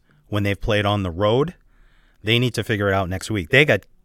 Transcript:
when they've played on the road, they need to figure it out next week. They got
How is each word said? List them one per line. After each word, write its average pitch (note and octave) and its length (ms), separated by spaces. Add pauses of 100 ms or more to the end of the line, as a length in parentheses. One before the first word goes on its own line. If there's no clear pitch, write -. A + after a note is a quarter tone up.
(280)
when G#2 160
they've G2+ 160
played G#2 260
on G2+ 160
the F#2 80
road, A2 440 (680)
they A#2 140
need B2 160
to A2+ 100
figure G#2 240
it F#2+ 60
out F#2+ 140
next F#2 220
week. G2+ 200
They C#3 140
got B2 200 (200)